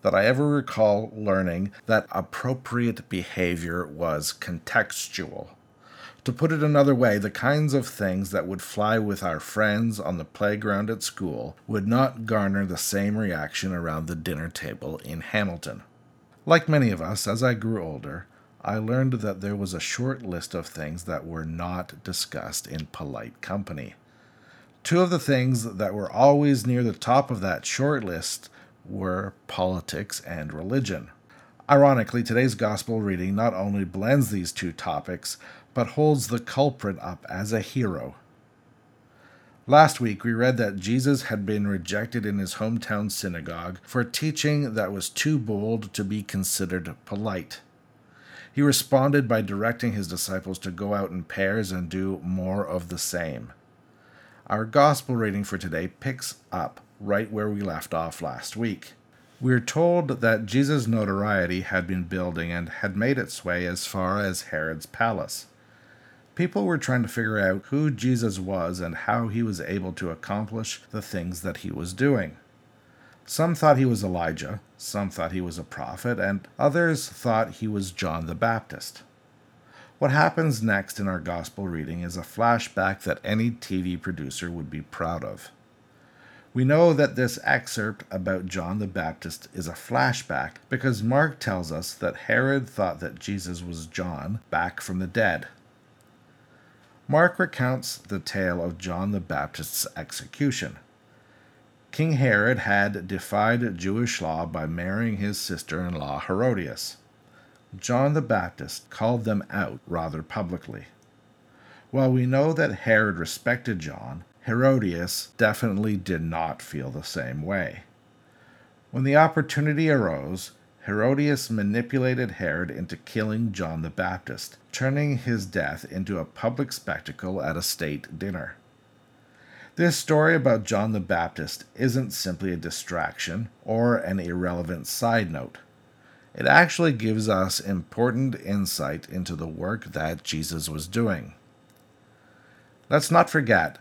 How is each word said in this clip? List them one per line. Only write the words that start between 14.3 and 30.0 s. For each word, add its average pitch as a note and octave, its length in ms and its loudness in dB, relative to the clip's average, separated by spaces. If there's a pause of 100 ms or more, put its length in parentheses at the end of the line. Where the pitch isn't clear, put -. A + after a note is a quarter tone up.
table D2 560 -10
in E2 160 -8
Hamilton. F2 640 -4 (600)
Like D#3+ 240 6
many C#3+ 220 6
of F2 100 -2
us, G2 280 -4
as A2+ 160 0
I B2 100 4
grew A2 260 -2
older, E2 460 -8 (380)
I G#2+ 140 0
learned B2 420 2
that G2 220 -4
there G2+ 120 -2
was G2 200 -4
a E2+ 40 -6
short B2 440 -4
list F2+ 340 -8
of E2 100 -4
things E2 380 -8
that E2 200 -6
were E2 200 -8
not F2 580 -6
discussed - 640 -6
in D2+ 240 -8
polite A#1 520 -10
company. F#2 520 -6 (880)
Two F3 200 4
of F3 80 4
the F3 80 2
things B2+ 560 2
that G2 200 -2
were G2+ 160 -4
always C#3 560 6
near B2 160 2
the A2+ 100 2
top C3+ 380 2
of A2 120 -4
that F#2 240 -2
short C#3 360 0
list F2 460 -6 (400)
were F#2+ 460 -4 (120)
politics F#2 800 -4